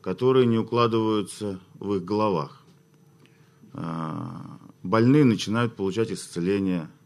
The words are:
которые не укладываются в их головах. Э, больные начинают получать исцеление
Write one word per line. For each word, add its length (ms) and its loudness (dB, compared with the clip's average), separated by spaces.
которые 460 2
не 120 2
укладываются 1000 -2
в 140 -4
их 100 -4
головах. 580 -2
Э, 460 -8
больные 400 6
начинают 500 0
получать 380 -2
исцеление 760 -2